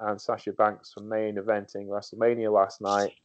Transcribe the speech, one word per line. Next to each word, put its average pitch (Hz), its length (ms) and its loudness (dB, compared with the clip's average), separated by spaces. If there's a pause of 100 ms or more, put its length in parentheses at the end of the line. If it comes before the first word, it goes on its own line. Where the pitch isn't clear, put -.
and 107 180 -4
Sasha 107 340 -6
Banks 107 400 0
for - 80 -18
main 107 360 -4
eventing 101 500 -4
WrestleMania 110 640 0
last 98 300 4
night. 101 320 2 (120)